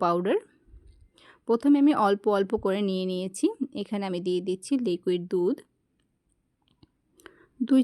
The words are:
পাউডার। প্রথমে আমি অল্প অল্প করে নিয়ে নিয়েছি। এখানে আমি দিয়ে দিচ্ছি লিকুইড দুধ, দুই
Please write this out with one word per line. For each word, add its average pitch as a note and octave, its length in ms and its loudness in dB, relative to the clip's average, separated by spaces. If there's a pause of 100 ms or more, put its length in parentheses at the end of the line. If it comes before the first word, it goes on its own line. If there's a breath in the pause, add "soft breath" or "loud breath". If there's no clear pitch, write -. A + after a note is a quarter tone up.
পাউডার। F3+ 360 0 (1080 soft breath)
প্রথমে C#4 360 4
আমি C#4+ 100 6 (140)
অল্প G3+ 160 0 (140)
অল্প G3 140 -2 (140)
করে G3 240 0
নিয়ে F#3 220 -2
নিয়েছি। F#3 340 -4 (360)
এখানে G3+ 280 -6
আমি F3 180 -6
দিয়ে F3+ 200 -2
দিচ্ছি F#3 260 -6 (140)
লিকুইড F3 360 -2 (100)
দুধ, F#3 220 0 (2000 soft breath)
দুই C4 240 4